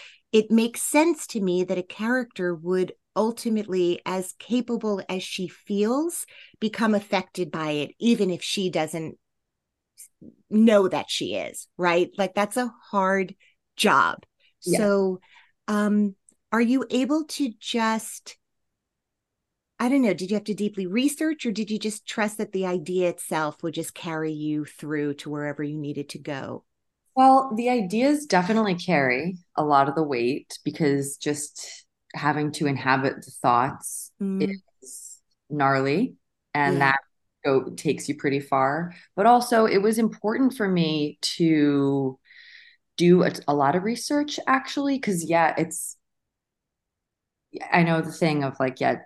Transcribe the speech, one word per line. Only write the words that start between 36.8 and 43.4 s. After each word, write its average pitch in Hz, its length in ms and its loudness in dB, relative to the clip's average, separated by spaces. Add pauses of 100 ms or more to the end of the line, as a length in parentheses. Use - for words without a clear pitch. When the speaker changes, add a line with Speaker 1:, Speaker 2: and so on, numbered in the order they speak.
Speaker 2:
go-, 135 300 2
takes - 340 -4
you 143 60 -4
pretty 139 240 -2
far. 143 540 0 (220)
But 202 120 4
also, 240 380 6
it 196 120 2
was 214 220 2
important 233 560 0
for 202 120 -2
me 156 540 0
to 143 960 2 (800)
do 175 260 8
a, - 80 2 (160)